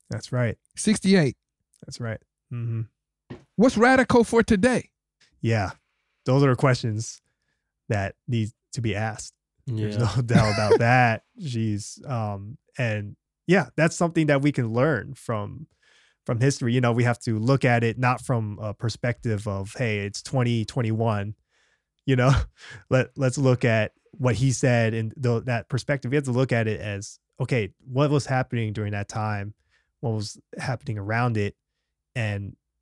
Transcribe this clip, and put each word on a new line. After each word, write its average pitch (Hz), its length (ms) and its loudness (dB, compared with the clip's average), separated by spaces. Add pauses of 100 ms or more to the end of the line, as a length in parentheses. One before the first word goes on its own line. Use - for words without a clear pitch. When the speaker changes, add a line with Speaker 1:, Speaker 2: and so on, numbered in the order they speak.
(100)
Speaker 1:
That's - 220 -8
right. 123 240 0 (200)
Speaker 2:
Sixty-eight. 190 600 2 (480)
Speaker 1:
That's - 160 -16
right. 113 200 -8 (320)
Mm-hmm. 117 300 -6 (760)
Speaker 2:
What's 247 200 4
radical 247 480 6
for 226 180 2
today? 226 480 2 (500)
Speaker 1:
Yeah. 110 300 0 (540)
Those 135 200 4
are 131 100 6
questions 117 680 0 (680)
that 101 260 -2 (140)
need 113 220 -2 (220)
to - 80 -8
be 110 140 -2
asked. 107 400 -8 (320)
There's 107 300 -4
Speaker 3:
Yeah. 113 200 0
Speaker 1:
no 127 60 0
<laughs> 117 40 -4
doubt 113 280 4
about - 240 4
Speaker 3:
<laughs> - 0 -
Speaker 1:
that. 120 460 4 (160)
Jeez. 113 680 -6
Um, 107 500 -8 (200)
and 107 380 -4 (300)
yeah, 165 200 2 (100)
that's 165 200 0
something 165 320 0
that 139 140 2
we 147 100 2
can 117 200 -2
learn 123 420 0
from, 104 520 -8 (580)
from 120 160 -2
history. 131 320 0
You 127 80 2
know, 120 120 4
we 120 120 2
have 120 160 0
to 110 180 -2
look 131 260 2
at 120 200 4
it 113 140 -2
not 127 240 0
from 110 380 -4
a 107 120 -6
perspective 110 760 -4
of, 98 280 -6
"Hey, 110 240 -2
it's 101 220 -8
twenty 120 420 0
twenty-one," 110 680 -2 (720)
you 135 100 4
know? 127 160 4 (280)
<laughs> - 300 -20
Let, 131 260 2
let's 131 220 0
look 131 260 4
at 110 280 2 (200)
what 123 240 -2
he 131 160 2
said 117 420 2
in 113 220 -4
tho-, 120 240 0
that 120 280 -6
perspective. 127 420 -4
We 143 60 0
have 147 80 2
to 127 80 -2
look 127 200 2
at 113 140 2
it 107 140 -4
as, 101 380 -10 (200)
"Okay, 120 360 -2 (120)
what 135 240 2
was 143 140 2
happening 120 480 -2
during 104 200 -4
that 101 160 -6
time? 107 440 -6 (480)
What 113 140 -2
was 107 240 -6 (200)
happening 113 400 -6
around 113 380 0
it? 101 180 -2 (640)
And, 104 400 -6 (240)